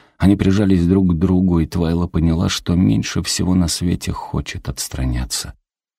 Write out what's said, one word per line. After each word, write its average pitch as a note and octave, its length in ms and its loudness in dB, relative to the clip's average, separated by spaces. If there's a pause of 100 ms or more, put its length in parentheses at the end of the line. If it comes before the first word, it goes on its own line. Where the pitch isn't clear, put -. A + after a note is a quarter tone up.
(240)
Они G2 140 6
прижались F#2+ 500 2
друг F#2+ 240 4
к - 60 2
другу, F2+ 420 2
и D#2+ 60 2
Твайла E2+ 420 -2
поняла, E2 400 0
что - 280 -2
меньше G2+ 480 0
всего F#2 320 -2
на F2 120 2
свете F2 460 -4
хочет - 560 -8
отстраняться. - 840 -6 (460)